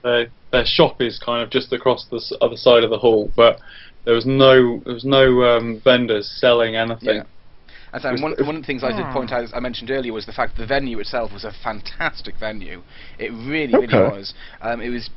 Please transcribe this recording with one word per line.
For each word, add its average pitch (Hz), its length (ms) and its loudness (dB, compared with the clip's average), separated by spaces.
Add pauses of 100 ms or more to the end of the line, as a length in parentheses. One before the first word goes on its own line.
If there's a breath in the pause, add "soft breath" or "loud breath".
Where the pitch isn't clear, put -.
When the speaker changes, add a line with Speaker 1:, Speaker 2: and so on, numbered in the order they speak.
Speaker 1:
their, 120 240 2 (260)
their 120 140 2
shop - 340 2
is 120 180 -2
kind 120 240 -4
of 117 80 -8
just 131 220 -2
across 123 380 0
the 120 80 -6
s-, - 220 -10
other 117 160 2
side 117 280 6
of 110 60 -2
the 110 80 0
hall, 110 380 2
but 117 220 6 (460 loud breath)
there 120 100 4
was 117 120 0
no, 131 580 6
there 123 100 -8
was 117 100 -12
no, 131 380 6
um, 117 400 2
vendors 120 480 2 (100)
selling 117 360 4
anything. 113 400 -2
Speaker 2:
Yeah. 107 60 -8 (720 soft breath)
And 123 80 -8
so 139 60 -6
Speaker 1:
It 127 40 -2
was 127 100 -4
Speaker 2:
one, 156 100 -4
Speaker 1:
it - 60 -8
was 139 100 -2
Speaker 2:
one 156 80 -6
of 156 60 -10
the - 40 -12
things 131 180 -6
I 127 60 -2
did 196 160 -6
Speaker 3:
Hmm. 131 60 -10
Speaker 2:
point 127 200 -6
out, 120 120 -4
as 110 100 -12
I 120 60 -6
mentioned 120 300 -8
earlier, 131 220 -4
was 107 140 -8
the 113 60 -8
fact 120 240 -4
that 117 60 -4
the 110 40 -6
venue 131 320 -4
itself 110 340 -6
was 98 120 -12
a 107 80 -10
fantastic 110 840 -8
venue. 101 440 -8 (360 loud breath)
It 113 140 -8
really, 131 400 -4
really 127 120 2 (100)
Speaker 4:
Okay. 101 220 2
Speaker 2:
was. 98 180 -16 (260 loud breath)
Um, 117 220 -6
it 120 80 -6
was 120 260 -6